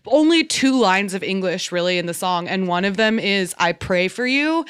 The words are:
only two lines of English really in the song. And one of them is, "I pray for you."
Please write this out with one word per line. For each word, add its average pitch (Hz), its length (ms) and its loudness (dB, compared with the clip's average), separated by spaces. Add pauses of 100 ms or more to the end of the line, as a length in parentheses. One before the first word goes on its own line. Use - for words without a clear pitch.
only 311 380 4
two 269 340 0
lines 196 360 2
of 190 80 -6
English 185 500 -4
really 180 260 0
in 170 60 -2
the 170 80 -6
song. 175 340 -2
And 190 220 -2
one 175 160 0
of 202 140 -2
them 220 200 2
is, 196 400 -2
"I 175 140 2
pray 180 360 -2
for 240 180 -4
you." 294 440 0